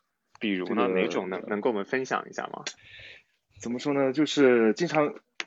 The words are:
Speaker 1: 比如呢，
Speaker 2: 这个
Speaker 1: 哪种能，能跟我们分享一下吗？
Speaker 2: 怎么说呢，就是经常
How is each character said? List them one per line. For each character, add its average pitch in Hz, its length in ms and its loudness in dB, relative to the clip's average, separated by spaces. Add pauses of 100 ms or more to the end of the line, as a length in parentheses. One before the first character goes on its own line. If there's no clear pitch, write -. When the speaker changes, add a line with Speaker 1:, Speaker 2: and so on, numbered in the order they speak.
(380)
Speaker 1:
比 110 140 -2
如 90 120 -2 (100)
呢， 117 120 2
Speaker 2:
这 - 20 0
个 92 120 0
Speaker 1:
哪 101 80 0
种 92 200 -4
能， 92 200 -6
能 104 120 -2
跟 127 100 0
我 110 60 0
们 98 80 -4
分 131 200 -4
享 - 260 -4
一 - 20 -18
下 - 140 -8
吗？ - 180 -12 (960)
Speaker 2:
怎 117 100 -8
么 123 80 -4
说 143 140 -2
呢， 135 200 2
就 147 120 2
是 123 480 6
经 170 160 -2
常 151 260 0 (320)